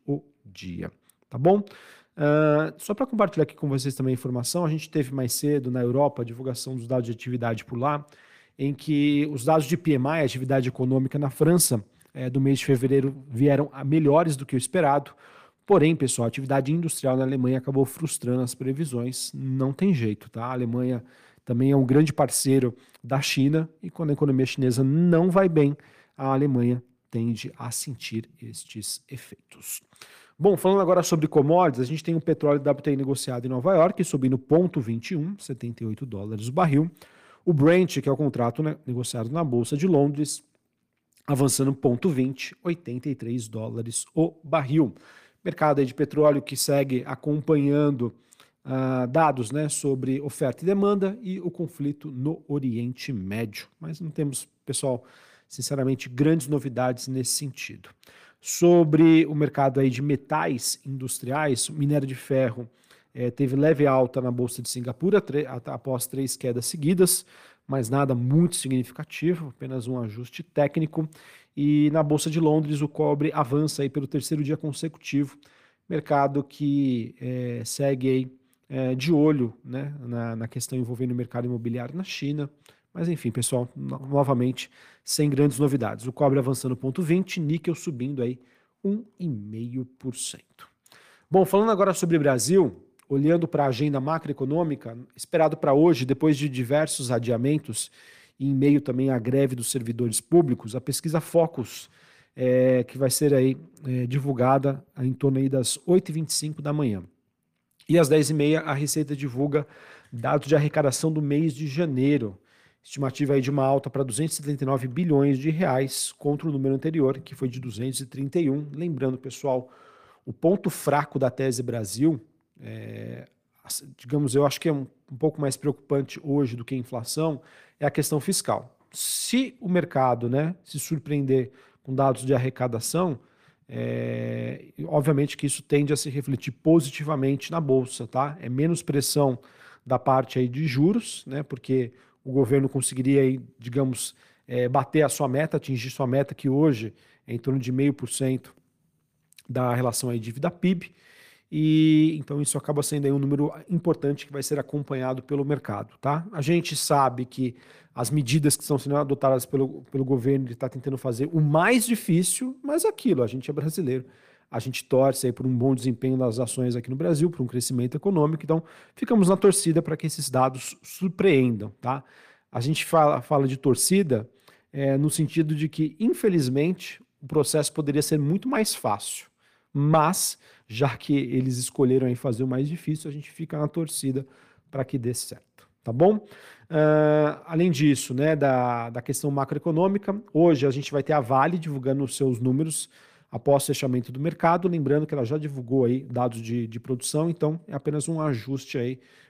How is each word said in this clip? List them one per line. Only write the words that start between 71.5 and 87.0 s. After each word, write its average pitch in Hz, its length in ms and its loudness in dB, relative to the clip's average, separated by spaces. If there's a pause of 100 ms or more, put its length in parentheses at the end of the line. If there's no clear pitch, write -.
E 147 360 4
na 156 100 4
Bolsa 151 300 0
de 156 80 0
Londres, 151 420 2
o 151 60 0
cobre 147 440 0
avança 147 520 -2
aí 139 60 -2
pelo 139 180 -6
terceiro 151 360 -4
dia 151 140 -2
consecutivo, 147 800 -6 (500)
mercado 143 560 0
que, 139 800 -2
eh, 123 420 -6
segue 131 460 -2
aí, 131 220 0 (360)
eh, 131 280 -2
de 135 180 0
olho, 147 400 4 (100)
né, 139 360 -8
na, 117 360 -6
na 113 120 -6
questão 127 320 -6
envolvendo 123 320 -4
o 123 40 -4
mercado 120 300 -6
imobiliário 120 500 -6
na 185 80 -6
China. 147 460 -6 (440)
Mas 170 140 -4
enfim, 147 240 -2
pessoal, 123 440 -2
no-, 135 240 -8
novamente, 131 680 0 (340)
sem - 260 0
grandes 143 280 4
novidades. 120 480 0
O 127 80 -4
cobre 139 240 2
avançando 127 380 -2
ponto 131 260 -4